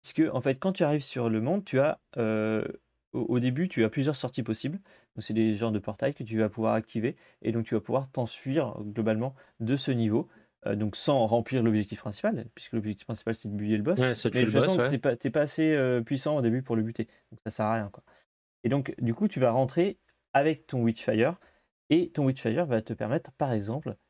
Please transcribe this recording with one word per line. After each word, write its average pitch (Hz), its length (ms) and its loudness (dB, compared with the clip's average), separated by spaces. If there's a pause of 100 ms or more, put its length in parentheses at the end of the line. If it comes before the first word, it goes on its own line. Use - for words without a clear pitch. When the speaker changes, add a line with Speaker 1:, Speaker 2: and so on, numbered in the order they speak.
Speaker 1:
puisque - 320 0
en 127 80 -2
fait, 131 140 0
quand 190 160 -2
tu 185 120 -2
arrives 147 200 2
sur 120 260 -2
le 110 120 2
monde, 185 220 0
tu 131 160 0
as, 147 200 2 (180)
euh, 110 480 0 (480)
au, 123 60 -2
au 123 200 0
début, 127 300 0
tu 113 140 2
as 110 60 4
plusieurs 143 260 0
sorties - 260 -6
possibles. 135 380 -4 (360)
Donc 110 80 -10
c'est 107 100 -6
des 110 200 4
genres 110 180 0
de 104 80 0
portails 135 360 -4
que - 80 -12
tu 110 160 -2
vas 107 100 2
pouvoir 110 240 0
activer, 113 420 -2 (280)
et 113 80 0
donc 113 140 -2
tu 117 100 -2
vas 104 60 2
pouvoir 135 280 -2
t'enfuir, 135 680 -4
euh, 107 40 -8
globalement 110 520 -2 (240)
de 117 160 0
ce 139 160 -2
niveau, 117 360 2 (380)
euh, 107 100 0
donc 104 200 -2
sans 135 320 2
remplir 117 340 2
l'objectif 107 380 2
principal, 113 460 -4 (100)
puisque - 180 -16
l'objectif 107 320 -4
principal, 113 300 -4
c'est 107 140 -10
de 101 40 -6
buter 104 240 0
le 104 60 -2
boss. 151 160 0
Speaker 2:
Ouais, 127 140 4
c'est - 160 -2
de 101 60 -4
Speaker 1:
Mais 123 100 6
de 110 40 0
Speaker 2:
tuer 104 40 -2
Speaker 1:
toute - 20 2
Speaker 2:
le - 60 6
Speaker 1:
façon, 185 160 4
Speaker 2:
boss, 120 80 4
ouais. 139 60 0
Speaker 1:
t'es 135 60 0
pas, 120 180 0
t'es 131 140 -4
pas 147 120 0
assez, 156 320 2
euh, 127 280 2
puissant 147 360 -2
au 135 40 0
début 120 200 2
pour 120 140 -2
le 110 80 2
buter, 113 220 -4 (260)
donc 117 120 -20
ça 110 60 -8
sert 107 160 -2
à 110 80 0
rien, 104 180 -4
quoi. - 120 -20 (600)
Et 120 60 0
donc 135 300 0
du 117 140 0
coup, 208 140 0
tu - 120 -4
vas 123 120 4
rentrer 135 460 0 (360)
avec 147 340 2
ton 127 160 -2
Witchfire, 117 560 0 (500)
et 175 200 4
ton 143 160 -2
Witchfire 135 400 0
va 117 160 0
te 113 120 -8
permettre, 117 400 -4
par 139 180 -2
exemple 113 440 -4 (140)